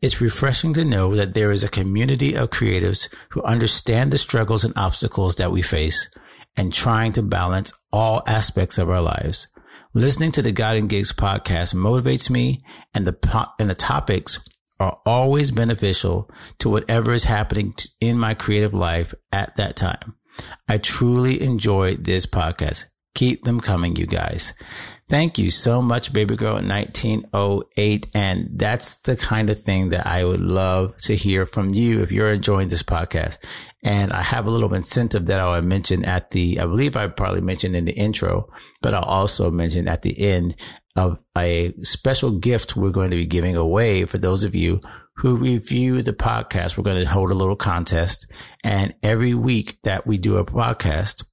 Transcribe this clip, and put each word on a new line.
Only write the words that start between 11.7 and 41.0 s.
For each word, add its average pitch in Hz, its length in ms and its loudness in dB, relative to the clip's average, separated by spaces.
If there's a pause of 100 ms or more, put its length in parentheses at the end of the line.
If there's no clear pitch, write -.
motivates 123 540 0
me, 127 340 0 (300)
and 104 140 0
the - 60 0
po-, - 320 0 (140)
and 107 100 2
the 92 60 0
topics - 640 -2 (400)
are 190 260 -2
always 139 460 2
beneficial 104 800 0 (280)
to 117 100 0
whatever 113 420 2
is 120 140 2
happening 107 480 0
t-, - 160 -6 (100)
in 117 180 2
my 113 160 0
creative 104 400 0
life 85 400 0 (200)
at 98 220 -4
that 98 200 -4
time. - 400 -4 (540)
I 107 80 2
truly 123 640 0
enjoy 101 540 2
this 90 300 0
podcast. 80 600 -2 (300)
Keep 123 280 0
them 120 160 0
coming, 87 360 0
you 85 100 -2
guys." 85 480 -4 (560)
Thank 156 300 2
you 92 100 2
so 120 320 2
much, 120 320 0
Baby 107 220 2
Girl 107 260 -2
nineteen 104 640 -2 (100)
oh 101 300 0 (140)
eight. 107 360 2
And 95 400 0
that's - 440 -2
the 127 200 -2
kind 110 320 0
of 107 100 0
thing 95 300 0
that 90 160 0
I 90 180 0
would 90 160 2
love 92 580 2
to - 180 0
hear 95 320 2
from 98 260 0
you 110 300 4
if 92 80 -2
you're 107 200 4
enjoying 98 380 2
this 85 140 -2
podcast. 82 560 -2 (440)
And 101 300 2
I 92 80 -2
have 120 240 -2
a 113 60 0
little 110 200 2
incentive 98 540 0
that 98 140 2
I'll 90 240 2
mention 92 420 0
at 92 240 -2
the, 87 300 0
I 85 60 0
believe 120 300 0
I 107 120 -2
probably 95 340 -2
mentioned 92 340 -2
in 85 100 0
the 85 80 -2
intro, 101 580 -2 (320)
but 110 100 2
I'll 95 80 0
also 95 480 0
mention 85 380 -2
at 85 160 -2
the 90 120 -2
end 90 400 0 (400)
of 90 280 0 (120)